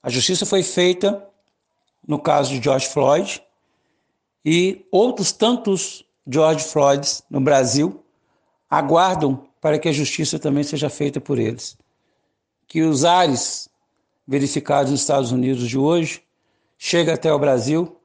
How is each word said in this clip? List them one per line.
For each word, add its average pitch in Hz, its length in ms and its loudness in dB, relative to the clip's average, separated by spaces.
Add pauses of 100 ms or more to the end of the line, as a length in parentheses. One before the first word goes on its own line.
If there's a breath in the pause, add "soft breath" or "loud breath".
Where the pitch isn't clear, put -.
A 135 60 -8
justiça 160 380 -2
foi 190 160 0
feita 180 600 0 (840)
no 151 120 -2
caso 143 360 0
de 123 80 -6
George 135 260 0
Floyd 151 540 0 (1000)
e 180 460 0
outros 214 420 0
tantos 220 720 -2 (220)
George 151 380 2
Floyds 143 640 0
no 139 120 -4
Brasil 135 640 2 (680)
aguardam 156 760 2 (140)
para 156 180 0
que 170 100 -2
a 156 40 2
justiça 151 460 -4
também 143 260 0
seja 143 240 -4
feita - 320 -4
por 139 180 -4
eles. 113 380 -6 (920)
Que 160 160 -2
os 151 220 2
ares 170 640 2 (580)
verificados 139 640 0
nos 139 100 0
Estados 135 300 0
Unidos 123 380 -2
de 131 100 -4
hoje 160 440 0 (540)
cheguem 165 380 0
até 160 180 0
o 147 60 2
Brasil 143 680 0